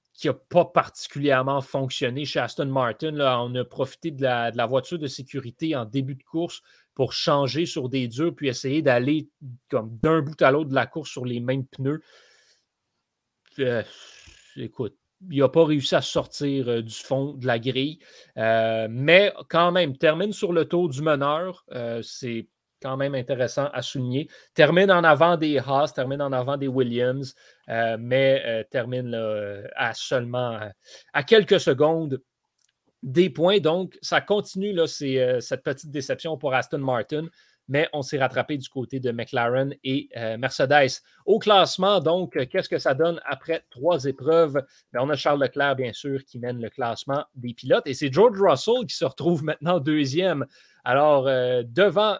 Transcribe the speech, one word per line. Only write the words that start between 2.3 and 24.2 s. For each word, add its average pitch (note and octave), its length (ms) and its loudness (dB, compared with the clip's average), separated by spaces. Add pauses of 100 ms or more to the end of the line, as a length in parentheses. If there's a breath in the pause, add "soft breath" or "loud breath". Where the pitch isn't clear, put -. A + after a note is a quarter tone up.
Aston C3+ 280 -4
Martin. C3+ 440 -2
Là, C3 320 0
on B2 140 -8
a B2 80 -2
profité C#3+ 480 -8
de C3+ 100 -10
la, A#2+ 300 0
de A#2 40 -12
la A#2+ 100 0
voiture C3+ 340 -2
de D3 80 -6
sécurité C3+ 680 -8
en A#2+ 100 -4
début C3 300 -4
de - 80 -18
course E3+ 400 -6 (320 soft breath)
pour C3 180 0
changer C#3+ 540 0
sur C3 220 -6
des B2+ 180 -2
durs, C3+ 300 -2
puis C#3+ 100 -4
essayer C3+ 340 -2
d'aller C#3 480 2 (400)
comme A2+ 320 -4
d'un D#3+ 220 2
bout D3+ 180 -6
à C#3 120 6
l'autre D3 180 0
de C3+ 60 0
la A#2+ 100 2
course - 240 -10
sur B2+ 140 -10
les A#2+ 160 -6
mêmes C3 260 -4
pneus. C#3+ 340 -4 (1600 soft breath)
Euh, A#2+ 220 0 (720 loud breath)
écoute, A#2 420 -10 (320)
il C#3 140 0
a C3 60 8
pas E3 160 6
réussi D3+ 320 0
à C#3 40 2
sortir, C#3 680 -4
euh, A#2 120 0
du A2 140 -10
fond C#3 380 -4
de C3 120 -12
la A#2+ 140 0
grille. C3 400 -4 (380 loud breath)
Euh, A2+ 520 0
mais D#3+ 440 4 (160)
quand F3 240 2
même, E3 240 0
termine E3 360 0
sur F3+ 200 -4
le D#3+ 120 2
tour F3 240 0
du C#3 140 -6
meneur. D#3 720 0
Euh, A#2 280 -6
c'est A2+ 460 -10 (340)
quand C3+ 160 -6
même C#3 200 -2
intéressant B2+ 560 -2
à B2+ 100 -6
souligner. B2+ 460 -4 (260 loud breath)